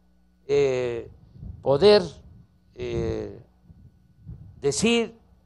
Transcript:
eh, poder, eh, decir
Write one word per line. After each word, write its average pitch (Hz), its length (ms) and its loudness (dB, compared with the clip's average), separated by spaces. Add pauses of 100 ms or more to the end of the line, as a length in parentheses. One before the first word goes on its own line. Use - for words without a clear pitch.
(480)
eh, 127 640 0 (520)
poder, 180 420 4 (720)
eh, 113 640 -6 (1200)
decir 226 580 0 (280)